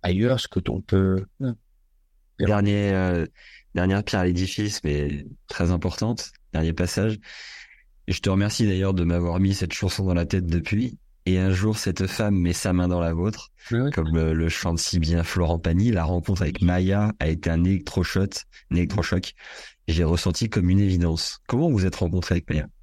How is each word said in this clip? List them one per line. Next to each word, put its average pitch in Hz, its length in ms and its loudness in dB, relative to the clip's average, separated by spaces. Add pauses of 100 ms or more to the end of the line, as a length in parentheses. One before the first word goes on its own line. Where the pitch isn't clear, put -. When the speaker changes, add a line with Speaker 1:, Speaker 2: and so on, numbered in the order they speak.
Speaker 1:
ailleurs 107 360 2
ce - 80 -8
que - 120 -4
t'on - 220 -4
peut. 95 440 2 (1120)
Speaker 2:
Dernier, 101 540 2
euh, 90 320 2 (480)
dernière 95 300 2
pierre 98 180 -2
à 90 40 2
l'édifice, 92 580 -2
mais 71 420 -2 (220)
très 87 240 -2
importante. 92 600 -2 (220)
Dernier 80 200 0
passage. 98 460 -2 (880)
Je 90 120 -4
te - 100 0
remercie 101 380 2
d'ailleurs 95 260 2
de 90 100 2
m'avoir 87 360 0
mis 98 140 4
cette 92 200 -4
chanson 95 320 -2
dans 92 80 2
la 85 120 2
tête 90 200 -2
depuis. 87 540 -2 (260)
Et 92 140 2
un 95 100 2
jour, 101 280 0
cette 95 280 -2
femme 104 320 0
met 87 160 2
sa - 180 -2
main 90 160 2
dans 87 120 0
la 82 140 0
vôtre, 92 360 -4 (220)
Speaker 1:
Oui, 117 80 0
oui. 139 120 0
Speaker 2:
comme 80 240 0
le, 80 180 2
le 82 140 2
chante 85 300 -2
si - 220 0
bien 82 240 2
Florent 85 340 0
Pagny. 90 340 2
La 90 120 0
rencontre 87 400 0
avec 76 180 -2
Maya 95 580 2
a 78 80 0
été 82 220 -2
un 85 140 2
électrochoc, 95 680 0 (400)
un 92 40 0
électrochoc. 90 580 0 (540)
J'ai 82 160 2
ressenti 87 460 0
comme 90 200 2
une 95 100 6
évidence. 87 680 0
Comment 151 220 2
vous 101 160 2
êtes 90 100 -2
rencontrés 87 400 -2
avec 85 140 -4
Maya ? 78 180 -2 (160)